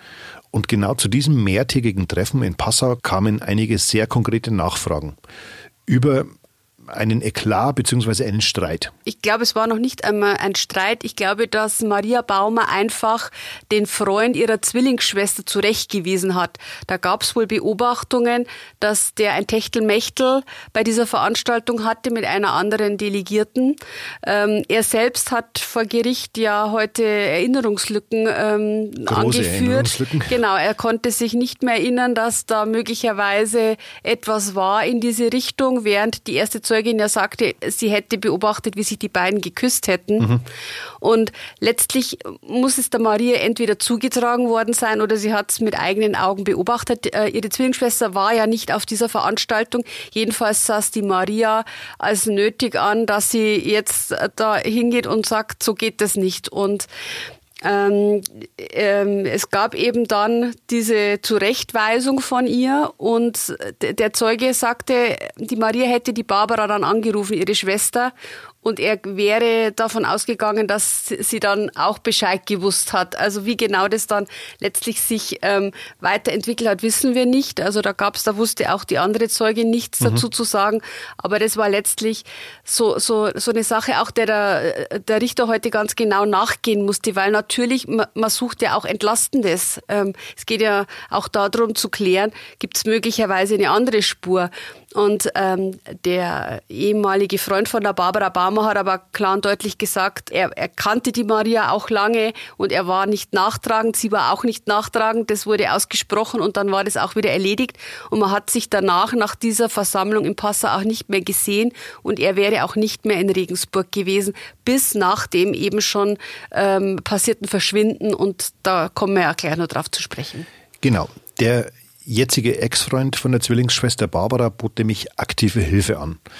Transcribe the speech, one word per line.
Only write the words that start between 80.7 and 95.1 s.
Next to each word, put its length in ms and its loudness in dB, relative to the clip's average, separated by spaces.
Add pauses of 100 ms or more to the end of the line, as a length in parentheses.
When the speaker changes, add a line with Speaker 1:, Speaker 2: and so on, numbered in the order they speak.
Speaker 2:
Aber 220 -2
das 160 0
war 120 2
letztlich 540 -2 (400)
so, 380 0
so, 340 0
so 160 -2
eine 140 0
Sache, 360 0
auch 120 -2
der, 140 2
der, 760 0
der 200 0
Richter 280 0
heute 220 0
ganz 260 0
genau 280 2
nachgehen 640 0
musste, 300 -2
weil 160 2
natürlich, 560 0
ma-, 260 0
man 160 0
sucht 320 -4
ja 140 2
auch 80 -2
Entlastendes. 1040 0
Ähm, 240 0 (240)
es 100 -18
geht 160 -2
ja 240 2 (240)
auch 160 -2
darum 480 0
zu 140 -2
klären, 420 2 (300)
gibt's 240 -6
möglicherweise 680 0
eine 160 2
andere 320 2
Spur. 480 0 (440)
Und, 400 2